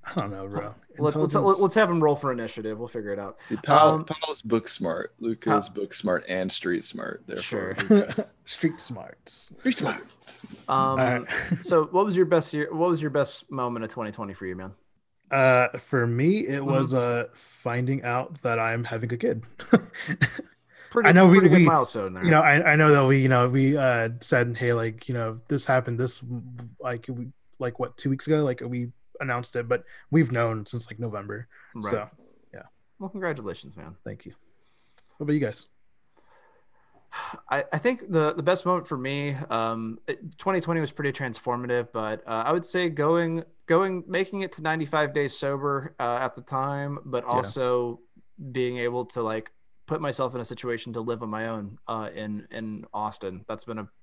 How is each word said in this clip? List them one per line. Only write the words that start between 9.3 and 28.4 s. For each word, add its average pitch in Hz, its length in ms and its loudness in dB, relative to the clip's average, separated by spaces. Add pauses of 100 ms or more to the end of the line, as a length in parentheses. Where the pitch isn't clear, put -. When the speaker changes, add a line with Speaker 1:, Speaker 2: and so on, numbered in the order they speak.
Speaker 3:
Street 254 180 0
smarts. - 600 -8 (300)
Speaker 2:
Um, 135 80 0
Speaker 1:
All 135 220 2
right. 123 280 0 (200)
<laughs> - 160 -4
Speaker 2:
so 160 240 2
what 180 200 2
was 202 80 -2
your 180 120 4
best 160 280 2
year? 147 200 -2
What 165 160 0
was 160 120 0
your 151 80 -2
best 139 400 -2
moment 120 360 -4
of - 40 -10
twenty 107 220 -8
twenty 101 220 -10
for 95 120 -12
you, 92 120 -6
man? 95 160 -12 (580)
Speaker 1:
Uh, 127 460 4
for 123 280 0
me, 139 400 2
it 139 140 -4
Speaker 2:
Mm-hmm. 139 100 -6
Speaker 1:
was, 131 240 2
uh, 120 400 0
finding 127 680 -4
out 127 380 -4
that 117 180 0
I'm 113 240 -2
having 113 300 -6
a 120 40 -6
kid. 117 260 -2 (280)
<laughs> - 1200 -2
Speaker 2:
Pretty, 233 180 4
Speaker 1:
I - 40 10
know 185 120 12
we, 185 140 12
Speaker 2:
pretty 185 100 8
good 180 120 10
Speaker 1:
we, 165 40 10
Speaker 2:
milestone 120 480 4
there. 92 120 -6
Speaker 1:
you 170 60 6
know, 156 100 8
I, 147 320 6
I - 20 6
know 151 160 8
that 139 160 8
we, 139 120 6
you 131 100 4
know, 123 180 6
we, 135 300 4
uh, 120 320 2 (100)
said, 120 380 0
"Hey, 120 160 0
like, 113 340 -4
you 123 80 -4
know, 113 320 -4
this 143 180 -2
happened, 127 340 2
this, 123 220 -4 (580)
like, 123 300 -8
we, 123 200 -8 (300)
like, 123 200 -6
what, 127 180 -6
two - 140 -2
weeks 135 160 -4
ago?" 151 160 2